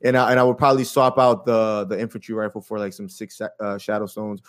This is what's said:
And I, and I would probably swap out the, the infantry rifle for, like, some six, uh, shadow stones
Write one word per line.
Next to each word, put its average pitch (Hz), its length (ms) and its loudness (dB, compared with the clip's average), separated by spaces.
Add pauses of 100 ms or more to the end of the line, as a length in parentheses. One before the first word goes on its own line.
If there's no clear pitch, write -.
And 127 120 2
I, 123 140 4
and 127 80 4
I 127 60 6
would 123 140 2
probably 135 260 4
swap 131 340 2
out 123 280 2
the, 110 420 0
the 98 100 -4
infantry 113 360 -8
rifle 107 260 -6
for, 107 180 -10
like, 101 140 -6
some 98 160 -14
six, - 320 -16
uh, 104 380 -8
shadow 104 280 -4
stones 104 420 -12